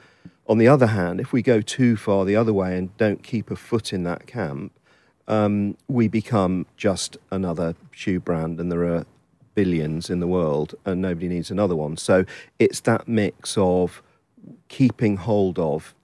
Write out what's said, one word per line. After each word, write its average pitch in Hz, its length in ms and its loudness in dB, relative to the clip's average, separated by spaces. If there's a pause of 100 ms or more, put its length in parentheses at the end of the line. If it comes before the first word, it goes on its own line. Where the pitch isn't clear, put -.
(480)
On 110 100 4
the 113 80 6
other 127 220 6
hand, 92 320 0
if 131 120 -6
we 127 80 2
go 113 200 4
too 120 360 2
far 98 280 0
the 98 100 2
other 113 180 2
way 92 240 0
and 92 200 -6
don't 104 260 0
keep - 260 -6
a 98 80 -6
foot - 360 -4
in 92 100 -4
that 87 240 -6
camp, 80 460 -8 (560)
um, 104 480 0 (100)
we 120 220 2
become 95 580 0 (100)
just - 400 -2 (140)
another 87 460 -4 (160)
shoe 92 260 -4
brand, 82 400 -4
and 87 140 -4
there 85 120 0
are 85 220 -2 (480)
billions 82 560 -2
in 90 80 -2
the 87 80 -2
world 78 480 0 (100)
and 92 160 -2
nobody 90 280 -4
needs 87 240 -4
another 92 240 0
one. 78 200 -6
So 92 280 2 (340)
it's - 220 2
that - 260 0
mix - 500 -2
of 90 460 0 (640)
keeping 113 480 2
hold 92 420 0
of 78 340 -4 (120)